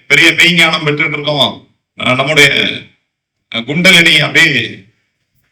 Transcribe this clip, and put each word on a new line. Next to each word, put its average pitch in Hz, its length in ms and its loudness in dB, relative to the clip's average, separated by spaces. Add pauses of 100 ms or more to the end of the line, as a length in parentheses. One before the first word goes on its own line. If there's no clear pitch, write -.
பெரிய 165 240 2
மெய்ஞானம் 160 560 0
பெற்றுட்டு 147 260 -2
இருக்கோம், 143 560 -4 (280)
அஹ், 123 180 -2
நம்முடைய, 143 360 2 (1040)
அஹ், 117 40 -8
குண்டலினி 170 600 2
அப்படியே 135 600 0 (720)